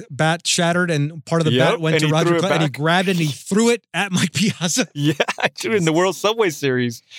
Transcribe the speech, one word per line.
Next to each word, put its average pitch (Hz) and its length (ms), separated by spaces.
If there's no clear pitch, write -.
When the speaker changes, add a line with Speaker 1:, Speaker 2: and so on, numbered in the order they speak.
Speaker 1:
bat 160 380
shattered 175 440
and 151 360
part 165 160
of - 40
the 117 60
Speaker 2:
Yep, 127 160
Speaker 1:
bat 202 120
went 160 160
Speaker 2:
and 156 40
Speaker 1:
to 151 60
Speaker 2:
he 147 60
Speaker 1:
Roger 165 160
Speaker 2:
threw 175 80
it 165 40
Speaker 1:
Clemens, 175 140
and 147 80
he 156 60
Speaker 2:
back. 127 120
Speaker 1:
grabbed 175 300
and 185 80
he 160 80
threw 196 440
it 233 220
at 190 180
Mike 185 220
Piazza. 180 580
Speaker 2:
<laughs> - 40
Yeah, 147 180
dude, 226 180
in 196 100
the 160 80
World 180 240
Subway 220 340
Series. 127 520